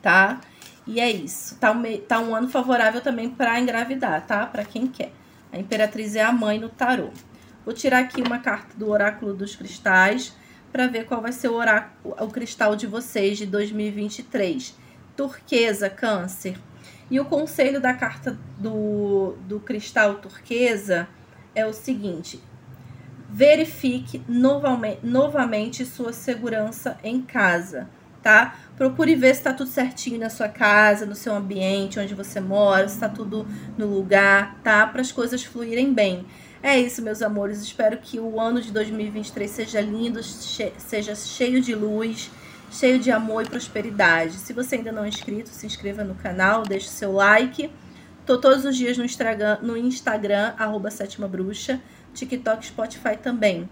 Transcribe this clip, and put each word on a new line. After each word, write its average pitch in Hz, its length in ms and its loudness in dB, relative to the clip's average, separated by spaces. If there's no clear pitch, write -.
tá? 196 400 4
E 220 120 -4
é 240 120 2
isso. - 480 -8
Tá 220 120 4
um 240 80 0
me-, 226 200 -4
tá 226 200 0
um 226 160 -2
ano 247 140 -2
favorável 247 520 2
também 240 280 -4
pra 240 300 0
engravidar, 240 640 -2
tá? 214 220 -2
Pra 208 180 -6
quem 233 220 -6
quer. - 240 -8
A 175 60 -8
Imperatriz 214 560 -2
é 214 80 2
a 233 80 4
mãe 220 280 2
no 226 100 -10
tarô. 240 420 -2
Vou 226 80 -6
tirar 254 260 2
aqui 254 220 -2
uma 240 160 -2
carta 220 400 -6
do 214 120 -4
Oráculo 208 440 0
dos 196 220 -8
Cristais, 196 800 2
pra 254 160 0
ver 226 180 -4
qual 247 160 -4
vai 233 100 -6
ser 254 160 -4
o 233 60 2
oráculo, 226 680 0
o 220 80 -4
cristal 220 480 0
de 214 120 -6
vocês 208 500 -2
de 208 80 -6
dois 202 260 -2
mil 214 160 -4
e 208 40 -4
vinte 208 280 -6
e - 40 -14
três. 202 520 -4
Turquesa, 226 760 0
Câncer. 190 680 -4
E 262 100 2
o 277 60 0
conselho 277 540 0
da 254 140 2
carta - 440 -6
do, 208 800 -2
do 208 120 -8
cristal 208 560 0
turquesa 202 920 -2
é 220 120 0
o 220 60 -4
seguinte: 202 680 -6
verifique 262 960 2
novame-, 247 760 2
novamente 247 840 0
sua 240 260 -8
segurança 226 920 -6
em 247 180 -4
casa, 175 680 0
tá? - 340 6
Procure 285 400 4
ver 262 200 6
se - 80 -10
tá 269 100 0
tudo 254 160 -6
certinho 254 500 -4
na 226 100 -4
sua 220 200 -4
casa, 208 560 6
no 202 100 -8
seu 214 180 -4
ambiente, 196 680 -2
onde 202 140 -6
você 196 280 -8
mora, 196 480 4
se - 100 -10
tá 214 80 -2
tudo 208 400 -6
no 220 80 -2
lugar, 196 800 4
tá? 214 220 6
Para 220 140 -6
as 254 120 -4
coisas 247 340 -4
fluírem 240 480 -2
bem. 190 320 2
É 269 180 4
isso, 247 240 -2
meus 214 180 -4
amores. 208 400 -2
Espero 220 380 0
que - 200 -10
o 226 220 -4
ano 233 180 0
de 226 120 -8
dois 214 180 0
mil 214 160 -4
e 208 60 -6
vinte 208 160 -8
e - 40 -14
três 208 200 -6
seja 220 280 -4
lindo, 220 440 -2
che-, - 560 -8
seja 208 340 -6
cheio 254 480 0
de 240 140 -2
luz, 214 560 -4
cheio 254 280 4
de 254 120 2
amor 220 340 0
e - 40 -12
prosperidade. 202 840 0
Se 190 180 -14
você 254 240 -4
ainda 226 160 -6
não 214 140 -4
é - 20 -4
inscrito, 214 420 -8
se - 160 -16
inscreva 202 380 -6
no 185 120 -6
canal, 190 480 2
deixe 196 240 -4
o - 20 -12
seu 196 240 -4
like. 220 580 4
Tô 247 140 4
todos 269 260 6
os 269 100 0
dias 247 220 0
no 240 80 -2
Instagram, 214 560 0
no 233 160 -4
Instagram, 220 800 0
arroba 214 320 -4
Sétima 202 380 -8
Bruxa, 196 520 -4
TikTok, 247 500 -4
Spotify 240 500 -6
também. 208 560 0